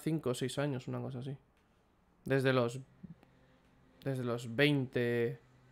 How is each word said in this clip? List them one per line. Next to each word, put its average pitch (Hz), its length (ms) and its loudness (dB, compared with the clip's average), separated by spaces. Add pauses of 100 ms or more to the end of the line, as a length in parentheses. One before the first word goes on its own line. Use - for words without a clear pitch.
cinco 156 280 0
o 127 40 0
seis 127 240 -4
años, 139 300 -2
una 127 120 -6
cosa 123 200 -8
así. 139 160 -8 (880)
Desde 131 280 4
los, 127 280 2 (1200)
desde 131 220 -4
los 120 320 -4
veinte, 123 840 2 (320)